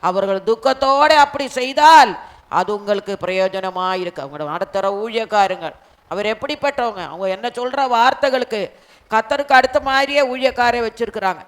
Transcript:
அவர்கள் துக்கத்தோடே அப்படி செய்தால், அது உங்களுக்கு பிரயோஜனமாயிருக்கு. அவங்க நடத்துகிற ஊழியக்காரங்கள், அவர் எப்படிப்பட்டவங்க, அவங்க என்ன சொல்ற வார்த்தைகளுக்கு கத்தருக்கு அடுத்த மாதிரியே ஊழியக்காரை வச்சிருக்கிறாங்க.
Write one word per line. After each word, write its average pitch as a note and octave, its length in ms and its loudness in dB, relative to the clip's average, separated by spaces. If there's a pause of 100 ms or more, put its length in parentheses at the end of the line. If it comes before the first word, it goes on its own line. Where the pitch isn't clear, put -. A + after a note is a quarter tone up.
அவர்கள் G3 420 -2
துக்கத்தோடே C4+ 720 2
அப்படி C#4+ 220 -6 (140)
செய்தால், C#4 520 6 (460)
அது F#3 180 -2
உங்களுக்கு G3+ 380 -4 (100)
பிரயோஜனமாயிருக்கு. F#3 1000 -4
அவங்க D3 280 -10
நடத்துகிற G3 340 -4 (140)
ஊழியக்காரங்கள், G#3 760 -2 (360)
அவர் G#3 240 -2
எப்படிப்பட்டவங்க, B3+ 760 -4
அவங்க F3+ 160 -8 (100)
என்ன A3 100 -8 (120)
சொல்ற B3 220 -2 (160)
வார்த்தைகளுக்கு B3+ 680 2 (480)
கத்தருக்கு C4+ 480 0
அடுத்த C4 280 2
மாதிரியே C#4 360 0 (100)
ஊழியக்காரை B3 520 0
வச்சிருக்கிறாங்க. G#3+ 640 -6